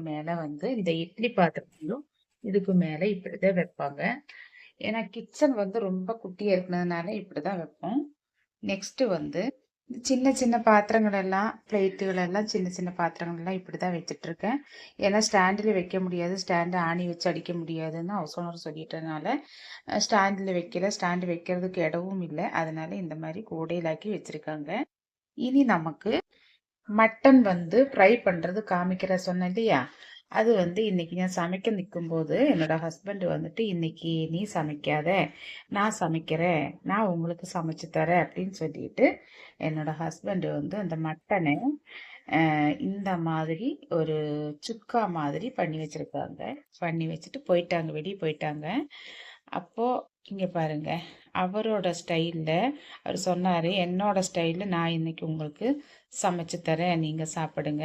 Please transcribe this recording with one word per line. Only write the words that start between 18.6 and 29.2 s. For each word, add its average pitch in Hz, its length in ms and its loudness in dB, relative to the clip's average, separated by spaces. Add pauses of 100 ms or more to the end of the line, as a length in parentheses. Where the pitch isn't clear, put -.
சொல்லிட்டதுனால, 156 600 -8 (600)
அ, 214 120 -2
ஸ்டாண்டில் 196 540 2
வைக்கல. 180 360 0
ஸ்டாண்டு 180 380 0
வைக்கிறதுக்கு 180 540 -2
இடமும் 175 420 -2
இல்ல. 156 160 -6 (100)
அதனால 160 440 -2
இந்த 170 220 -6
மாதிரி 160 280 -8
கூடையிலாக்கி 165 680 -4
வச்சிருக்காங்க. 156 580 -8 (680)
இனி 254 260 6
நமக்கு 175 480 2 (760)
மட்டன் 220 540 8
வந்து 175 420 2
ஃப்ரை 214 340 8
பண்றது 180 460 0
காமிக்கிற 185 540 0
சொன்னேன் 180 320 -2